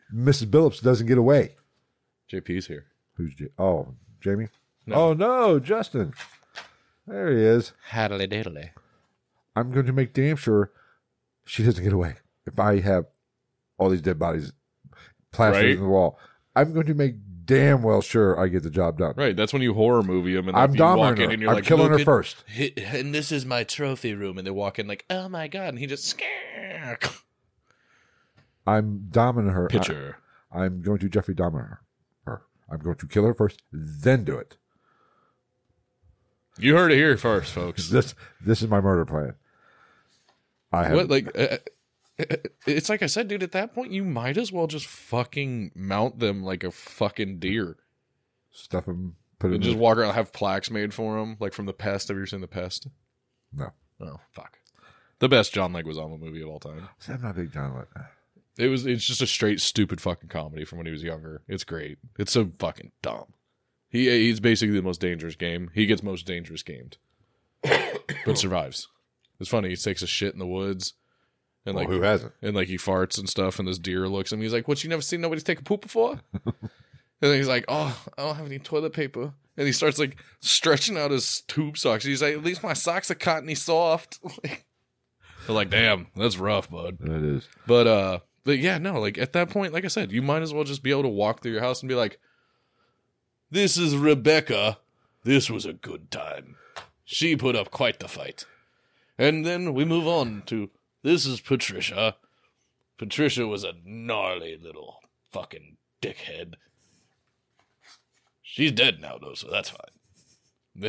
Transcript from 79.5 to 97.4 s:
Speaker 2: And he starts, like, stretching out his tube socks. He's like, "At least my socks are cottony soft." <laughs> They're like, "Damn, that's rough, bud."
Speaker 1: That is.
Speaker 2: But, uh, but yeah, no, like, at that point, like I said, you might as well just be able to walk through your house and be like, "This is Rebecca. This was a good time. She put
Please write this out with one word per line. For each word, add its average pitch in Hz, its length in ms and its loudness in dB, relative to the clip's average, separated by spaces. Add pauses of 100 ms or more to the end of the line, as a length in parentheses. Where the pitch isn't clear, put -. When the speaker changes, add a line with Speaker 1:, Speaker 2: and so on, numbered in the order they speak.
Speaker 2:
And 143 80 -2
he - 80 2
starts, 156 240 2
like, 139 200 -2 (240)
stretching 160 560 2
out 143 140 -2
his - 360 -2
tube 147 300 -4
socks. 110 260 0
He's 139 180 -2
like, 147 120 2
"At 151 100 -8
least 175 200 -4
my 185 100 -4
socks 175 380 -2
are 170 40 -4
cottony 160 400 -2
soft." 165 640 0 (120)
<laughs> - 120 -18
They're 143 100 -10 (1040)
like, 101 140 0
"Damn, 101 460 2
that's 101 220 -2
rough, 98 320 0
bud." 85 300 -10
Speaker 1:
That 78 240 -4
is. 73 240 -2 (180)
Speaker 2:
But, 120 220 6
uh, 95 320 2 (240)
but 139 160 0
yeah, 175 180 0
no, 170 220 -4
like, 104 180 -2
at 127 160 -4
that 175 160 0
point, 196 240 -2
like 180 120 -4
I 190 40 -6
said, 175 220 -4
you 113 100 0
might 143 200 0
as 160 120 -6
well 151 120 -2
just 139 180 -8
be 131 80 0
able 139 120 2
to 135 60 0
walk 107 320 0
through 117 120 -6
your 107 80 -2
house 127 200 -2
and 131 80 -10
be 131 60 -2
like, 113 240 -2 (1300)
"This 190 280 2
is 160 180 2
Rebecca. 143 840 4 (440)
This 135 260 4
was 107 160 -6
a 82 80 -8
good - 380 -16
time. 71 440 -12 (500)
She 160 300 0
put 127 200 0